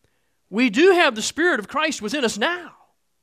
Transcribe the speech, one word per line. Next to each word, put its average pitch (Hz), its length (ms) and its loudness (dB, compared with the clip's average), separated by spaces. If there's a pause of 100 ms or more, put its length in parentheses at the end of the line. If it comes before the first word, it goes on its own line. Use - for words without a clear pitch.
(500)
we 240 200 0
do 302 220 4
have 330 240 2
the 196 60 -6
Spirit 320 380 -2
of 202 80 -12
Christ 311 340 -4
within 233 240 -4
us 220 120 -4
now. 320 360 -4 (500)